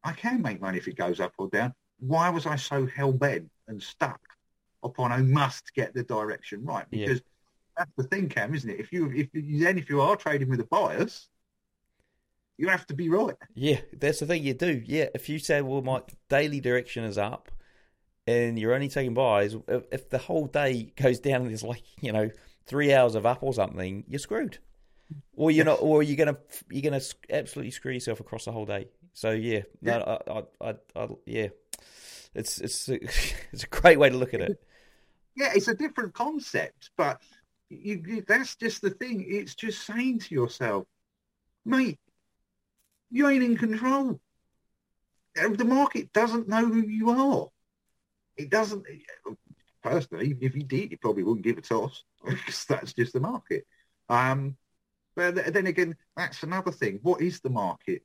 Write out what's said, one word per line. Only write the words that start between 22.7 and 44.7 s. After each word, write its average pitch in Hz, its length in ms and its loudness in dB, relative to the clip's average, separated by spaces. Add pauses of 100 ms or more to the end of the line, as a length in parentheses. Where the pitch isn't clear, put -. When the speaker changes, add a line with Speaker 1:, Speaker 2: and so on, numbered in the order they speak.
Speaker 2:
hours 123 220 8
of 107 120 2
up 123 160 2
or 135 100 -2
something, 95 560 -2
you're 139 100 -8
screwed. 220 400 -6 (800)
Or 156 140 4
you're 156 160 6
Speaker 1:
Yes. 156 120 4
Speaker 2:
not, - 80 0
or 151 160 6
you're 147 140 0
gonna, 147 220 2 (320)
you're 135 120 -6
gonna 143 180 0
sc-, - 300 -14
absolutely 143 420 -4
screw - 200 -8
yourself 120 280 -6
across - 260 -12
the 113 60 -8
whole 110 120 -6
day. 101 240 -6 (240)
So - 180 -2
yeah, 110 300 0 (220)
Speaker 1:
Yeah. 117 160 0
Speaker 2:
no, 110 280 -4
I, - 60 -8
I, 110 380 -8
I, 107 40 -6 (220)
I, 113 120 -6 (180)
yeah, 110 220 -4 (840)
it's, - 260 -6
it's - 280 -8
a, - 60 -2
<laughs> - 580 -2
it's - 120 -10
a - 40 -14
great 165 300 8
way 139 100 8
to 123 80 2
look 127 160 -2
at - 80 -2
it. 196 180 -2 (800)
Speaker 1:
Yeah, 269 180 0
it's - 140 4
a 233 60 0
different 240 400 -4
concept, - 840 -6
but - 240 0 (480)
you, 202 380 -8
you, 208 200 -8
that's 254 300 2
just 226 240 -4
the 196 100 0
thing. 220 380 -6
It's 202 260 -6
just 214 300 -8
saying 233 360 -2
to - 140 -12
yourself, 120 520 -2 (800)
"Mate, 240 340 0 (1120)
you 277 180 4
ain't 269 140 6
in 233 140 4
control. 240 640 0 (1200)